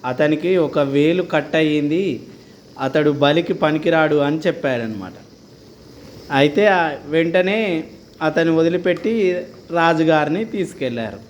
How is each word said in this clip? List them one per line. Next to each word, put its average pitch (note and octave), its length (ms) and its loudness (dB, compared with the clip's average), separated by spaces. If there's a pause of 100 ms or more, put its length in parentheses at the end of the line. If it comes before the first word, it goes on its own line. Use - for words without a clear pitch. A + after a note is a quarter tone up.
అతనికి D#3 520 0
ఒక D#3 220 0
వేలు D3 440 2
కట్ D#3 320 -2
అయ్యింది, D3+ 680 0 (580)
అతడు D3 300 2
బలికి D3 420 2
పనికిరాడు" D#3 640 2
అని D3 220 0
చెప్పాడనమాట. A#2 760 -4 (1160)
అయితే D3 360 4
ఆ F3 240 2 (140)
వెంటనే F3 760 0 (380)
అతను D#3+ 340 2
వదిలిపెట్టి F3+ 840 0 (340)
రాజుగారిని D#3+ 760 2
తీసుకెళ్లారు. A#2+ 760 -6 (100)